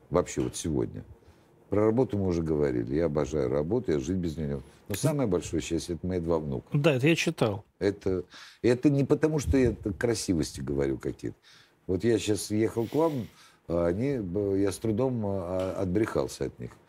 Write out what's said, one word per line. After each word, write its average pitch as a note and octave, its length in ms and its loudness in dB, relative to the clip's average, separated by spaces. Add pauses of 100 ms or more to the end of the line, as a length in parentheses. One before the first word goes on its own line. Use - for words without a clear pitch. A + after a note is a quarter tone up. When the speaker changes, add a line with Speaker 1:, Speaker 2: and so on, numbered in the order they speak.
Speaker 1:
Вообще E2 320 0
вот B1 140 -2
сегодня. A1+ 480 -2 (640)
Про G#2 160 2
работу A2 320 2
мы F#2+ 100 0
уже E2+ 140 2
говорили. C#2+ 540 0
Я E2 100 2
обожаю D2 440 0
работу, D#2+ 440 0
я D2 60 2
жить D#2+ 180 -2
без E2+ 180 -2
неё D2+ 120 -4
не C#2+ 80 -2
могу. C2+ 100 -8 (240)
Но G2+ 60 -6
самое C#3+ 340 0
большое E2 320 -2
счастье — E2 340 -4
это D#2+ 100 -8
мои F#2 140 -2
два E2 180 0
внука. D2 360 -6
Speaker 2:
Да, D3 220 4
это B2+ 120 2
я E3 80 4
читал. A2+ 480 0 (160)
Speaker 1:
Это, F#2+ 460 0 (360)
это B2 280 4
не C#3 160 4
потому, D#3 340 2
что - 180 2
я B2+ 120 6
это G#2 240 -2
красивости F#2+ 640 0
говорю C#2 380 -2
какие-то. - 400 -8 (500)
Вот F#2 160 0
я A#2 160 4
щас G#2 320 -2
ехал A2 360 0
к - 60 -8
вам, D3 320 0 (440)
а E2+ 180 0
они, B2 300 0
б-, G2 420 -2
я G2 140 2
с - 60 -10
трудом, A#2 460 0
а, F#2 540 -2
отбрехался F2+ 640 0
от - 140 -8
них. A#1+ 120 -12 (180)